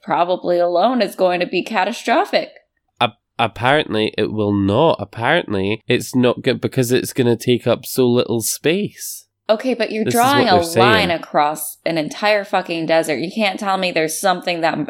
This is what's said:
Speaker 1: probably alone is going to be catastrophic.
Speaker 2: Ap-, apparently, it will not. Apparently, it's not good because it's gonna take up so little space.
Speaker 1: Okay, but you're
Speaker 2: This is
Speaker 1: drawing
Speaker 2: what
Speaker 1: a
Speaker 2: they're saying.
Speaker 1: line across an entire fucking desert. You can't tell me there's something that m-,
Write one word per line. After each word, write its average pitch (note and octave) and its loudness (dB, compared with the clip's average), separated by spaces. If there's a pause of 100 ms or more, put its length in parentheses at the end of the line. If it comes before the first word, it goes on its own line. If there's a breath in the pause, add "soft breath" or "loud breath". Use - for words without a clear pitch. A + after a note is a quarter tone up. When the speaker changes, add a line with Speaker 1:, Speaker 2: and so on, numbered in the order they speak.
Speaker 1:
probably F3 0
alone F3 2
is G3+ -2
going F3+ 2
to F3+ -2
be F3+ -2
catastrophic. A3 -2 (520)
Speaker 2:
Ap-, A#2+ -2 (200)
apparently, B2 0
it - -2
will G#2 0
not. G2+ 2
Apparently, G#2+ -2
it's - -2
not B2 2
good A#2+ -2
because A#2+ -2
it's - 0
gonna A#2+ 2
take B2 0
up A2 0
so B2+ 2
little A#2+ 0
space. - -4 (200)
Speaker 1:
Okay, A#3 0
but A3+ -4
you're A3 -4
Speaker 2:
This - 0
is A#3+ 2
Speaker 1:
drawing - 4
Speaker 2:
what F#3+ 4
Speaker 1:
a - 6
Speaker 2:
they're E3+ 2
saying. E3 2
Speaker 1:
line G#3 2
across D#3 -2
an E3 0
entire G#3 0
fucking F3 -2
desert. D#3+ 2
You E3+ -4
can't G3+ -2
tell G3 -2
me F#3 -2
there's D#3+ -2
something F3+ -2
that E3 0
m-, D3+ -4